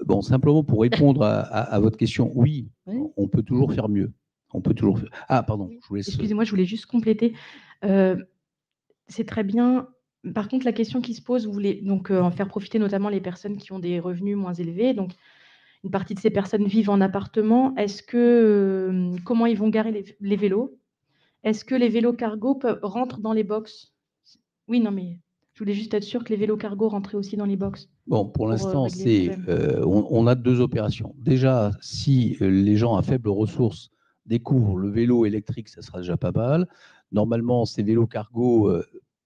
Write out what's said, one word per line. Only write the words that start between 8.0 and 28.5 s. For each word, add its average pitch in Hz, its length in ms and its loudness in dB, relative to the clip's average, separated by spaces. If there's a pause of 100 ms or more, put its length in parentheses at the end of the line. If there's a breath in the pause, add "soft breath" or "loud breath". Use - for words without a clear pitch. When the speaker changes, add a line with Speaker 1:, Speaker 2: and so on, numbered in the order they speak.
Speaker 3:
c'est - 180 -8
très 220 180 -4
bien. 240 440 2 (460)
Par 208 160 -4
contre, 262 160 -2
la 233 80 2
question 226 280 -2
qui 240 120 -8
se - 80 -12
pose, 247 240 -2
vous 214 80 -6
voulez 202 220 -2
donc, 190 340 -4
euh, 185 120 2
en 180 100 2
faire 196 160 -4
profiter 202 320 -4
notamment 202 300 -2
les 196 120 -2
personnes 190 360 -10
qui - 140 -18
ont 190 80 -10
des 175 200 -4
revenus 185 360 -4
moins 185 180 -4
élevés. 180 420 0
Donc, 190 160 -4 (720 soft breath)
une 196 80 -10
partie 196 240 -4
de - 40 -10
ces 214 120 2
personnes 202 340 0
vivent 202 240 2
en 202 100 4
appartement. 220 760 2
Est-ce 202 240 -4
que, - 160 -6
euh, 196 1040 4
comment 226 220 2
ils 233 120 2
vont 214 120 0
garer 220 220 0
les, 208 120 -6 (160)
les 202 160 -2
vélos ? 202 420 0 (680)
Est-ce 214 200 -2
que 262 120 -2
les 240 140 4
vélos 233 240 2
cargo 226 420 -2
peuvent, 262 260 -2
rentrent 240 380 -6
dans 220 140 -4
les 220 100 2
box ? 214 500 -8 (760)
Oui, 240 120 2
non, 214 120 2
mais 180 260 -8 (360)
je - 60 -20
voulais 208 140 -2
juste 214 200 -4
être 208 100 -2
sûre 240 200 -6
que 233 60 -10
les 220 80 -2
vélos 214 180 0
cargo 214 320 -4
rentraient 208 300 -6
aussi 202 180 -6
dans 202 120 -2
les 196 100 -2
box 196 320 -8 (180)
Speaker 1:
Bon, 107 160 2
pour 98 80 -8
Speaker 3:
pour, 110 160 -2
euh, 110 40 0